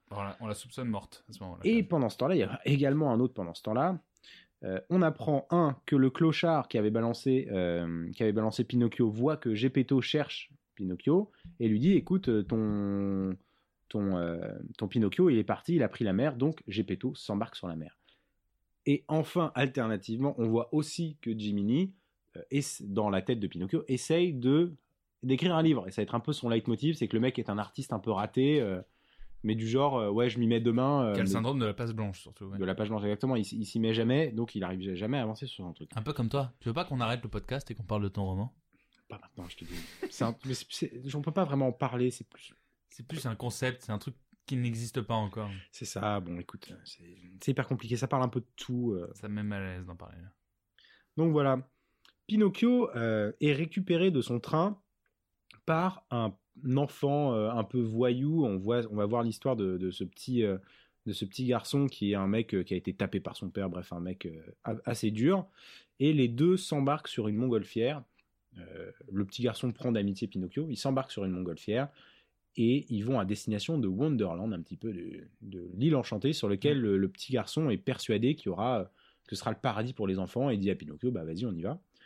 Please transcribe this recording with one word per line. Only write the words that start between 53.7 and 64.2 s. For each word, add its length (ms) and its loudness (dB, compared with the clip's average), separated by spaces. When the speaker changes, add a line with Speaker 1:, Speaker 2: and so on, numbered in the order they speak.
Speaker 2:
de 120 2
son 180 0
train 400 2
par 460 0
un 220 0
enfant, 580 2
euh, 180 2
un 120 0
peu 180 -2
voyou. 640 2
On 120 0
voit, 240 2
on 40 -4
va 100 2
voir 180 2
l'histoire 320 0
de, 220 0
de 140 -2
ce 120 -6
petit, 400 -2
euh, 140 2
de 80 -4
ce 120 -4
petit 200 -6
garçon 420 2
qui 240 0
est 40 2
un 120 0
mec, 280 0
euh, 80 2
qui 100 -4
a 40 0
été 160 -4
tapé 260 -2
par 160 -10
son 140 -8
père, 200 -4
bref, 240 -8
un 60 -8
mec, 260 -8